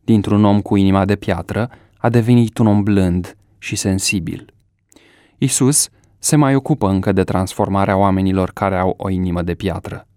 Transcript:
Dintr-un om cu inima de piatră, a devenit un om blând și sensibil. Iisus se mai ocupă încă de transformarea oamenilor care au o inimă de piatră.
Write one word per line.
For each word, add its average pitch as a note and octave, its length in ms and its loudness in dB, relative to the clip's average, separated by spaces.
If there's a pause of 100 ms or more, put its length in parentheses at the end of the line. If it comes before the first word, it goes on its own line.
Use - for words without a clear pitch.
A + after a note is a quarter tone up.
Dintr-un G#2 440 2
om G2+ 160 4
cu G2+ 160 -2
inima G2 280 2
de G2+ 120 0
piatră, G2 540 -6 (260)
a - 120 -2
devenit A#2 500 2
un A2+ 80 4
om G#2 160 4
blând F#2 540 0 (220)
și - 180 -10
sensibil. F#2+ 760 -4 (840)
Iisus C3+ 500 0 (300)
se - 180 0
mai C#3 180 4
ocupă C3 340 0
încă F#2+ 240 0
de F#2+ 120 2
transformarea G2 720 -2
oamenilor F#2+ 540 0
care G2 280 -2
au F#2 180 0
o - 120 -8
inimă F2+ 340 -2
de F2 120 -4
piatră. - 520 -8 (100)